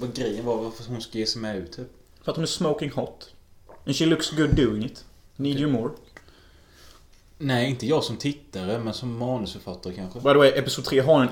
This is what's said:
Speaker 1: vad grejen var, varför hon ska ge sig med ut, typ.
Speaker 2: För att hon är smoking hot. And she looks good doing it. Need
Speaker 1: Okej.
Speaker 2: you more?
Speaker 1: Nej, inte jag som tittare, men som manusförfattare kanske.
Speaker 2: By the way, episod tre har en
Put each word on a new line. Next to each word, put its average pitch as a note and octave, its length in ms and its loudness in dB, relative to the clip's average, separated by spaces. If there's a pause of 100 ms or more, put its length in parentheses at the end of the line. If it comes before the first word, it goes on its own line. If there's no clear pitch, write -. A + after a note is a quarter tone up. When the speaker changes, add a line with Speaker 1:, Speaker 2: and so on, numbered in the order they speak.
Speaker 1:
vad B2 140 -6
grejen A#2 320 -4
var, A#2 100 0
varför A2+ 320 -8
hon A#2+ 120 -8
ska - 180 -10
ge A2 80 -2
sig A2+ 160 -4
med G#2+ 140 -6
ut, F2 160 -10
typ. B2+ 140 -12 (360)
Speaker 2:
För - 100 -6
att - 40 -4
hon E3 60 -2
är D#3 40 -2
smoking D3+ 440 -2
hot. - 400 -8 (560)
And C#3 100 -2
she E3 100 2
looks D#3+ 240 2
good D3+ 240 2
doing A2 300 4
it. - 200 -10 (320)
Need C#3+ 180 -2
Speaker 1:
Okej. C#3 80 0
Speaker 2:
you D3 100 2
more? A#2 180 0 (1500)
Speaker 1:
Nej, C3+ 320 0
inte B2 160 -4
jag C#3+ 180 2
som A2+ 120 -6
tittare, A2 600 -4
men A2 160 -6
som A#2+ 240 -8
manusförfattare G2+ 760 -6
kanske. F#2+ 260 -10
Speaker 2:
By - 120 -4
the - 60 8
way, C#3 100 10
episod C3+ 360 0
tre C3+ 160 2
har C#3 220 8
en B2 100 4